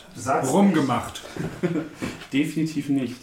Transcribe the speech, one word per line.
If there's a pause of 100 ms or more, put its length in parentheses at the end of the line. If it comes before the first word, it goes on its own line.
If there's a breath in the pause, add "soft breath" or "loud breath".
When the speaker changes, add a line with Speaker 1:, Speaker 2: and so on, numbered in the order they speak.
Speaker 1:
hast?
Speaker 2:
Sag's
Speaker 3:
Rumgemacht. (400)
Speaker 4:
<laughs>
Definitiv
nicht.